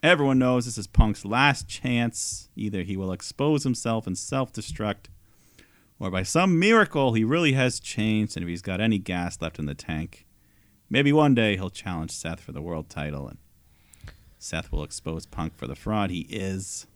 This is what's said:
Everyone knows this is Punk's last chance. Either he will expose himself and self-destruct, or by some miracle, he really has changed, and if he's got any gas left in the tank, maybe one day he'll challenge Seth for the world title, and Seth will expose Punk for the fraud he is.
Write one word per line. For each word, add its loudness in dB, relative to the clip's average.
Everyone 6
knows 4
this -8
is -6
Punk's 4
last 2
chance. -2
Either -4
he -4
will -4
expose 0
himself -2
and -4
self-destruct, -4
or -4
by 0
some 4
miracle, 4
he 4
really 4
has 2
changed, -2
and -6
if -6
he's -6
got -4
any 2
gas -4
left -8
in -4
the -4
tank, -8
maybe 4
one 6
day 4
he'll -4
challenge -8
Seth -8
for -16
the -10
world -8
title, -8
and -18
Seth -8
will -4
expose -10
Punk -8
for -10
the -8
fraud -2
he -6
is. -8